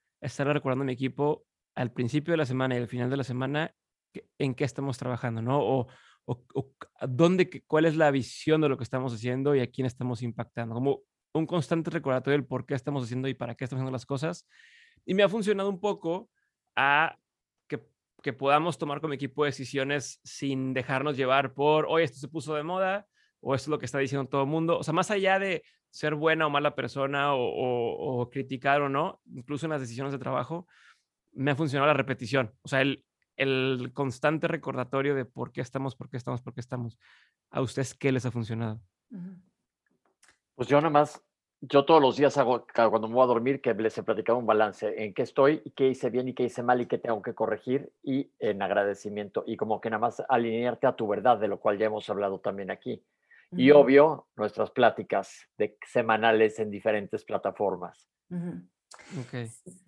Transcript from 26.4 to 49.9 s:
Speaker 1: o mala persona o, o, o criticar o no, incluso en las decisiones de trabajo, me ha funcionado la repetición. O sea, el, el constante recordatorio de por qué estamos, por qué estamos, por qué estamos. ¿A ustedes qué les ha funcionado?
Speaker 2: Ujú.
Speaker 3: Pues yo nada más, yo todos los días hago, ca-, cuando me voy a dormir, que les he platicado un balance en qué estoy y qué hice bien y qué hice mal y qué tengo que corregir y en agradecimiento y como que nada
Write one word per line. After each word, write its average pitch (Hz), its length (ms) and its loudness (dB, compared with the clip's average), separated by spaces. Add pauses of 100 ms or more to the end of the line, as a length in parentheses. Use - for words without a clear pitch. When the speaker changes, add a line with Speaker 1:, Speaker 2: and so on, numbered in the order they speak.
Speaker 1:
o - 20 0
mala 143 260 0
persona 139 580 -2
o, 131 80 0
o, 123 800 -2
o 120 80 -6
criticar 135 520 -2
o 143 80 -2
no, 147 320 -2 (120)
incluso 131 320 -8
en 160 60 -4
las 147 100 -4
decisiones 131 320 -8
de 135 60 -8
trabajo, 135 480 -6 (640)
me 135 180 -2
ha 135 40 0
funcionado 139 320 0
la 151 60 6
repetición. 131 680 -2
O - 60 -20
sea, 135 140 0
el, 135 220 -2 (320)
el 131 580 -2
constante 147 540 -2
recordatorio 135 680 -2
de 131 100 -4
por - 260 -12
qué - 100 -8
estamos, 131 340 -6
por - 140 -14
qué - 80 -10
estamos, 123 240 -6
por - 120 -14
qué - 80 -10
estamos. 120 360 -10 (520)
¿A - 120 -4
ustedes 131 320 -4
qué 139 180 -2
les 127 140 -2
ha 123 60 -4
funcionado? 113 500 -6 (300)
Speaker 2:
Ujú. 185 240 -14 (1200)
Speaker 3:
Pues 123 120 -6
yo 135 100 6
nada 156 140 4
más, 147 300 2 (400)
yo 139 240 4
todos 160 160 10
los 127 160 4
días 139 200 4
hago, 123 280 8
ca-, - 240 4
cuando 107 180 2
me 113 80 -2
voy 127 80 8
a 127 40 6
dormir, 123 340 2
que 120 120 2
les 110 240 0
he 110 60 -4
platicado 110 360 0
un 120 80 -6
balance 107 560 2
en 101 100 -8
qué - 100 -2
estoy 147 400 2
y - 80 -16
qué 135 160 2
hice 127 220 -2
bien 127 180 -2
y 123 60 -6
qué 127 100 -2
hice 120 200 -4
mal 123 180 2
y 120 60 -4
qué 120 100 -2
tengo 110 240 -4
que 117 120 -8
corregir 113 580 -2 (120)
y 135 360 -4
en 101 220 -2
agradecimiento 101 840 -2
y 113 100 -6
como 107 220 -2
que 113 100 -6
nada 110 120 -2